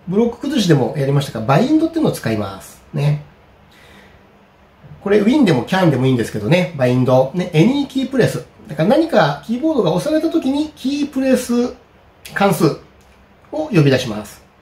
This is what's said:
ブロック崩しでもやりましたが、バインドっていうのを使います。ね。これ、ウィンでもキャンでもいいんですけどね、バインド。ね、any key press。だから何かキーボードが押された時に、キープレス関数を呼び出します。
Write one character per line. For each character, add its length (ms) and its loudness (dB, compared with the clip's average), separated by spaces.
ブ 80 -2
ロ 100 4
ッ 40 -2
ク 80 -12
崩 220 -2
し 60 0
で 80 6
も 220 0
や 100 -2
り 60 0
ま 80 2
し 120 -10
た 60 -8
が、 80 -6
バ 140 4
イ 100 0
ン 80 4
ド 80 0
っ 40 -2
て 80 -6
い 20 -2
う 40 0
の 60 2
を 20 -6
使 200 -4
い 40 -2
ま 240 -8
す。 220 -20
ね。 300 -2
こ 80 -4
れ、 100 4
ウ 40 0
ィ 160 4
ン 40 6
で 80 4
も 120 0
キ 120 -2
ャ 100 4
ン 60 4
で 40 0
も 100 0
い 40 4
い 40 2
ん 20 0
で 80 0
す 80 -10
け 80 -6
ど 80 -4
ね、 280 2
バ 120 0
イ 80 2
ン 80 2
ド。 300 2
ね、 200 -4
any 320 4
key 240 -6
press。 340 0
だ 80 -14
か 80 -2
ら 60 0
何 200 2
か 380 0
キ 120 -4
ー 20 -6
ボ 120 0
ー 40 0
ド 80 0
が 80 2
押 200 -2
さ 40 2
れ 40 2
た 120 -2
時 180 -2
に、 200 -4
キ 340 -6
ー 80 -10
プ 80 -4
レ 160 2
ス 400 -2
関 180 2
数 280 0
を 160 -6
呼 140 2
び 100 4
出 80 0
し 80 -6
ま 160 -8
す。 180 -20